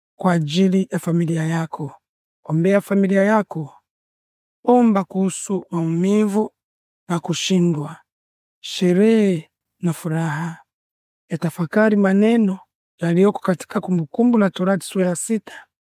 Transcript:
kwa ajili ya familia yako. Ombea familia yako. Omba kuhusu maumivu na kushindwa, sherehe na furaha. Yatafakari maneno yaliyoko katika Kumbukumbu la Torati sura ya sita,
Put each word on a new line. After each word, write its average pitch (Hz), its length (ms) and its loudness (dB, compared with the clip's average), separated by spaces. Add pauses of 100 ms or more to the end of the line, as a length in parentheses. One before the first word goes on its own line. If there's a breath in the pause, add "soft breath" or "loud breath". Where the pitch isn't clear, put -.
(180)
kwa 180 160 0
ajili 180 580 2
ya 180 80 -4
familia 165 440 -2
yako. 160 520 -6 (480)
Ombea 185 380 0
familia 196 420 0
yako. 202 500 -2 (920)
Omba 233 400 4
kuhusu 190 680 -4
maumivu 190 800 0 (560)
na 170 120 -2
kushindwa, 165 800 -2 (680)
sherehe 190 880 2 (280)
na 175 140 -2
furaha. 165 720 -6 (680)
Yatafakari 180 680 0
maneno 202 640 2 (380)
yaliyoko 180 420 2
katika - 420 -4
Kumbukumbu 202 560 0
la 196 120 2
Torati 185 380 -2
sura 185 200 -2
ya 175 80 -2
sita, - 520 -8 (300)